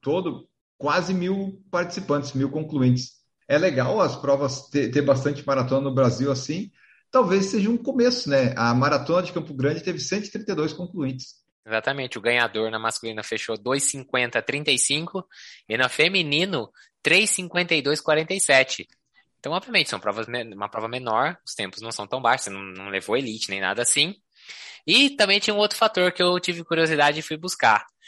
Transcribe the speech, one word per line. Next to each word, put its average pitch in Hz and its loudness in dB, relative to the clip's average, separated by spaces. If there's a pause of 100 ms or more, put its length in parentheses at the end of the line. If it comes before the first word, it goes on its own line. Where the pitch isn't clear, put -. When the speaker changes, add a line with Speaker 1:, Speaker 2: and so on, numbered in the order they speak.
Speaker 1:
todo, 160 -4 (280)
quase 165 0
mil 190 -4
participantes, 170 -2
mil 135 0
concluintes. 135 0 (360)
É 139 4
legal 160 2
as 147 2
provas 139 0
ter, 143 0
ter 139 2
bastante 139 2
maratona 135 2
no 135 -2
Brasil 131 4
assim. 156 -4 (400)
Talvez 196 4
seja 208 2
um 240 2
começo, 247 2
né? 127 4
A 117 2
maratona 143 2
de - -6
Campo 160 -6
Grande 147 0
teve 165 -4
cento 208 -4
e - -14
trinta 220 -8
e - 0
dois 156 -2
concluintes. 143 -8 (220)
Speaker 2:
Exatamente. 123 -4
O 104 -12
ganhador 113 0
na 110 -6
masculina 110 -6
fechou 110 -6
dois 127 -2
cinquenta 127 -2
trinta 147 -2
e 127 2
cinco 165 -2 (440)
e 110 -4
na 127 2
feminino, 160 0 (320)
três 180 4
cinquenta 175 -2
e 151 0
dois 143 0
quarenta 160 0
e 196 -4
sete. - 2 (500)
Então, 143 -6
obviamente, 190 -2
são 95 -6
provas 110 -4
me-, 117 -8
uma 101 -6
prova 113 -6
menor, 127 -2 (100)
os - -14
tempos 101 -10
não 113 -10
são 104 -8
tão 131 -6
baixos, 123 2
você 101 -8
não, 98 -12
não 95 -14
levou 98 -2
elite 110 -4
nem 98 -6
nada 98 -2
assim. 151 0 (720)
E 254 4
também 208 2
tinha 208 -2
um 202 0
outro 208 2
fator 185 2
que - -2
eu 180 2
tive 170 -6
curiosidade 156 2
e - -10
fui 156 -8
buscar. 127 2 (220)